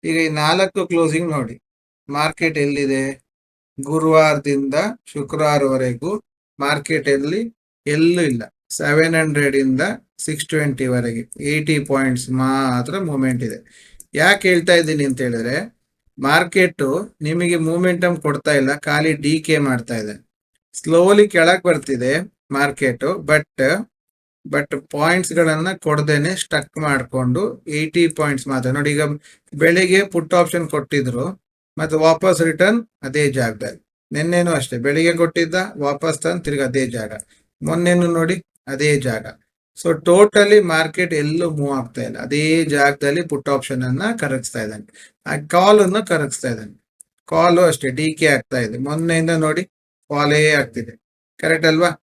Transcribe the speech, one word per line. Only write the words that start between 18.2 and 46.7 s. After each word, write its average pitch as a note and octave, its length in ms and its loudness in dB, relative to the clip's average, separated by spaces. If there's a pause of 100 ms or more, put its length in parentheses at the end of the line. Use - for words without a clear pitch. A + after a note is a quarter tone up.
ಇಲ್ಲ, C3+ 220 2
ಖಾಲಿ D3+ 360 0
ಡಿಕೆ D#3 440 0
ಮಾಡ್ತಾ B2 400 -2
ಇದೆ. G#2+ 300 -8 (460)
ಸ್ಲೋಲಿ F#3+ 540 6
ಕೆಳಗ್ F3 360 2
ಬರ್ತಿದೆ C#3 560 0 (320)
ಮಾರ್ಕೆಟ್, C#3 520 -2
but, D3+ 420 0 (1040)
but C#3+ 420 -6
ಪಾಯಿಂಟ್ಸ್ E3 420 0
ಗಳನ್ನ D#3+ 400 0
ಕೊಡ್ದೇನೆ D3+ 640 -2
ಸ್ಟಕ್ D#3 420 -6
ಮಾಡ್ಕೊಂಡು C#3 880 -2
ಏಯ್ಟಿ D#3 400 0
ಪಾಯಿಂಟ್ಸ್ C#3+ 400 -2
ಮಾತ್ರ. B2+ 220 -2
ನೋಡಿ, C#3+ 220 0
ಈಗ D3 100 0 (540)
ಬೆಳಿಗ್ಗೆ F3+ 500 2
ಪುಟ್ E3+ 280 -4
ಆಪ್ಷನ್ E3+ 360 2
ಕೊಟ್ಟಿದ್ರು, C#3 760 -4 (340)
ಮತ್ತೆ D#3 180 -4
ವಾಪಸ್ D#3+ 460 4
ರಿಟರ್ನ್ F3+ 460 2 (140)
ಅದೇ C#3 300 -2
ಜಾಗದಲ್ಲಿ. A2+ 540 -6 (260)
ನಿನ್ನೆನೂ F3 400 0
ಅಷ್ಟೇ, C3 260 -2
ಬೆಳಿಗ್ಗೆ D3 360 2
ಕೊಟ್ಟಿದ್ದ, E3 420 0 (220)
ವಾಪಸ್ C#3+ 420 -4
ತಂದು E3+ 240 -4
ತಿರ್ಗಿ C#3+ 180 -4
ಅದೇ C3 260 -2
ಜಾಗ. A2 260 -8 (500)
ಮೊನ್ನೆನೂ F3 440 2
ನೋಡಿ, E3+ 360 -2 (240)
ಅದೇ C#3+ 320 0
ಜಾಗ. A2+ 260 -4 (520)
So E3+ 160 0
totally G3+ 720 6
ಮಾರ್ಕೆಟ್ E3 500 0
ಎಲ್ಲೂ D#3 360 0
ಮೂವ್ C#3+ 280 -2
ಆಗ್ತಾ B2 240 -8
ಇಲ್ಲ, A2+ 160 -8
ಅದೇ D3+ 480 0
ಜಾಗದಲ್ಲಿ C#3+ 560 0
ಪುಟ್ D3+ 280 -6
ಆಪ್ಷನ್ C3+ 340 -2
ಅನ್ನ B2+ 180 -2 (180)
ಕರಗಿಸ್ತಾ B2+ 440 -4
ಇದ್ದಾನೆ, G#2+ 500 -14 (120)
ಆ D3 220 -6
ಕಾಲ್ G3 320 6
ಅನ್ನು G3 260 2
ಕರಗಿಸ್ತಾ C#3+ 440 -2
ಇದ್ದಾನೆ. A2 340 -10 (420)